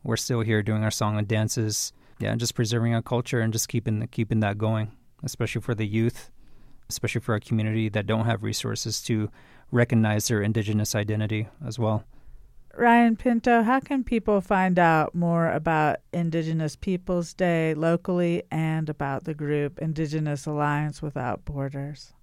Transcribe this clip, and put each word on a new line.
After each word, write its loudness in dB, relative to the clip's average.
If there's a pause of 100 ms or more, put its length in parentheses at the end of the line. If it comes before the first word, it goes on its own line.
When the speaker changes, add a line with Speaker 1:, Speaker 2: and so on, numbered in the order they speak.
Speaker 1:
We're -2
still -2
here 2
doing 0
our 0
song -2
and -2
dances. -2 (240)
Yeah, -4
and -2
just -2
preserving 0
our 0
culture -2
and 0
just -4
keeping, -2
keeping -2
that 0
going, -2 (320)
especially -4
for -2
the -2
youth, 0 (580)
especially -4
for -2
our 0
community 0
that -2
don't 0
have 0
resources -4
to 0 (420)
recognize 4
their 2
Indigenous 0
identity -2 (180)
as -8
well. 0 (760)
Speaker 2:
Ryan 6
Pinto, 2
how 4
can -2
people 2
find 2
out 4
more 2
about 2 (120)
Indigenous -2
Peoples -2
Day 2
locally 2
and 0
about -4
the -6
group -2
Indigenous -2
Alliance -2
Without -6
Borders? -8 (120)